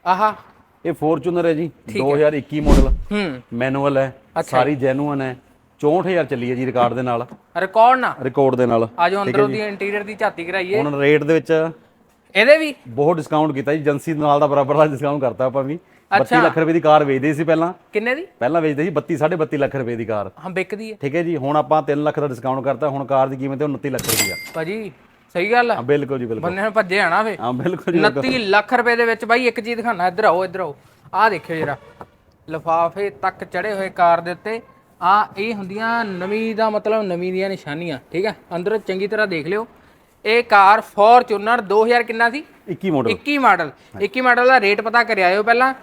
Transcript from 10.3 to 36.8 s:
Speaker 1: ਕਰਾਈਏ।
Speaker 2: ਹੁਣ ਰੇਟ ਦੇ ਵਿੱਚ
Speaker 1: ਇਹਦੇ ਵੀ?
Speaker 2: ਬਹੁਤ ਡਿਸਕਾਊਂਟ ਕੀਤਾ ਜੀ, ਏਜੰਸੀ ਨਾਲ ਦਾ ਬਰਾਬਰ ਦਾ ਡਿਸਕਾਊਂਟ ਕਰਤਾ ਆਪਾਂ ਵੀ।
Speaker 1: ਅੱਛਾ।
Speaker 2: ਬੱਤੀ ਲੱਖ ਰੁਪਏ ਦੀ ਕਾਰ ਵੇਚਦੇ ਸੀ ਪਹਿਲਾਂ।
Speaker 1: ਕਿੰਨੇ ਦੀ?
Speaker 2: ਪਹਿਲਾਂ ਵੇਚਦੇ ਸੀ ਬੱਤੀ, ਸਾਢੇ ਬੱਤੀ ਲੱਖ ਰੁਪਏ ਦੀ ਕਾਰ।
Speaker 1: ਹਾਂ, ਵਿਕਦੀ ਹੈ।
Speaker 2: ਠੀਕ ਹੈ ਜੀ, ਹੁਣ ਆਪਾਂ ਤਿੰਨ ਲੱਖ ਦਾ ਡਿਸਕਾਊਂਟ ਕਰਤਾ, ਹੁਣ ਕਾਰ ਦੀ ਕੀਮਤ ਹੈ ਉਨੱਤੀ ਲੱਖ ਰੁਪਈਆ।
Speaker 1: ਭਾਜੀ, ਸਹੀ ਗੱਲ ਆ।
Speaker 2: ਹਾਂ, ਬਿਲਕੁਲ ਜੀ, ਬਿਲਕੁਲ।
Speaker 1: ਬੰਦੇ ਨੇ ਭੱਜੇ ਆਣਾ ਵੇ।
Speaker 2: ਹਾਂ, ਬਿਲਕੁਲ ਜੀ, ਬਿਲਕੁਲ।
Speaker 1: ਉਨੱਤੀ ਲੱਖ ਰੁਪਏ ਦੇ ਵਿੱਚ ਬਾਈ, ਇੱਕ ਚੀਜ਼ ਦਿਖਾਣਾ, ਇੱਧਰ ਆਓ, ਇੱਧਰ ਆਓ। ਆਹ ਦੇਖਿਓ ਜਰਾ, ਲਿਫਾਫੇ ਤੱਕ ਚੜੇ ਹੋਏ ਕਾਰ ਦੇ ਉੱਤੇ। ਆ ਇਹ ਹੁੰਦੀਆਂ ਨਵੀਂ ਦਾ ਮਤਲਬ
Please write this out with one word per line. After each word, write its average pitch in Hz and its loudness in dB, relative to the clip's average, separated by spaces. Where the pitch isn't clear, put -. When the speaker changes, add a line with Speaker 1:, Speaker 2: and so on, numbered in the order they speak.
Speaker 1:
ਕਰਾਈਏ। 180 -2
Speaker 2:
ਹੁਣ 143 -4
ਰੇਟ 147 4
ਦੇ 156 2
ਵਿੱਚ 160 0
Speaker 1:
ਇਹਦੇ 254 6
ਵੀ? 311 -4
Speaker 2:
ਬਹੁਤ 143 0
ਡਿਸਕਾਊਂਟ 156 0
ਕੀਤਾ 135 -2
ਜੀ, 160 -2
ਏਜੰਸੀ 147 -2
ਨਾਲ 147 2
ਦਾ 147 4
ਬਰਾਬਰ 139 2
ਦਾ 151 6
ਡਿਸਕਾਊਂਟ 143 -2
ਕਰਤਾ 127 -2
ਆਪਾਂ 131 -2
ਵੀ। 139 -6
Speaker 1:
ਅੱਛਾ। - -4
Speaker 2:
ਬੱਤੀ 240 2
ਲੱਖ 143 0
ਰੁਪਏ 165 2
ਦੀ 165 2
ਕਾਰ 151 6
ਵੇਚਦੇ 139 0
ਸੀ 151 -4
ਪਹਿਲਾਂ। 165 0
Speaker 1:
ਕਿੰਨੇ 226 -2
ਦੀ? 339 -8
Speaker 2:
ਪਹਿਲਾਂ 147 0
ਵੇਚਦੇ 151 -2
ਸੀ 190 -2
ਬੱਤੀ, 147 -4
ਸਾਢੇ 156 0
ਬੱਤੀ 156 -2
ਲੱਖ 139 -2
ਰੁਪਏ 120 -4
ਦੀ 113 -6
ਕਾਰ। 101 -4
Speaker 1:
ਹਾਂ, 185 -10
ਵਿਕਦੀ 202 -8
ਹੈ। 214 -16
Speaker 2:
ਠੀਕ 139 -6
ਹੈ 170 0
ਜੀ, 165 -4
ਹੁਣ 139 -2
ਆਪਾਂ 151 2
ਤਿੰਨ 143 -2
ਲੱਖ 151 -2
ਦਾ 147 -2
ਡਿਸਕਾਊਂਟ 131 -6
ਕਰਤਾ, 135 -2
ਹੁਣ 139 -6
ਕਾਰ 135 2
ਦੀ 135 -8
ਕੀਮਤ 135 -8
ਹੈ 151 0
ਉਨੱਤੀ 139 -6
ਲੱਖ 127 -4
ਰੁਪਈਆ। - -2
Speaker 1:
ਭਾਜੀ, 185 -8
ਸਹੀ 185 -2
ਗੱਲ 240 2
ਆ। 220 2
Speaker 2:
ਹਾਂ, 120 -4
ਬਿਲਕੁਲ 139 0
ਜੀ, 123 -6
ਬਿਲਕੁਲ। 113 -4
Speaker 1:
ਬੰਦੇ 190 -6
ਨੇ 214 -2
ਭੱਜੇ 196 0
ਆਣਾ 185 2
ਵੇ। 220 -4
Speaker 2:
ਹਾਂ, 120 -2
ਬਿਲਕੁਲ 170 -4
ਜੀ, 170 4
ਬਿਲਕੁਲ। 208 2
Speaker 1:
ਉਨੱਤੀ 262 -2
ਲੱਖ 208 0
ਰੁਪਏ 240 2
ਦੇ 240 0
ਵਿੱਚ 226 -2
ਬਾਈ, 240 0
ਇੱਕ 233 -2
ਚੀਜ਼ 226 -8
ਦਿਖਾਣਾ, 214 -2
ਇੱਧਰ 185 -2
ਆਓ, 180 4
ਇੱਧਰ 185 -8
ਆਓ। 151 -8
ਆਹ 214 4
ਦੇਖਿਓ 170 -6
ਜਰਾ, 147 -4
ਲਿਫਾਫੇ 165 -2
ਤੱਕ 190 -6
ਚੜੇ 185 -6
ਹੋਏ 190 -4
ਕਾਰ 170 4
ਦੇ 175 -8
ਉੱਤੇ। 214 -8
ਆ 196 4
ਇਹ 220 -4
ਹੁੰਦੀਆਂ 220 -4
ਨਵੀਂ 208 -4
ਦਾ 220 0
ਮਤਲਬ 214 -2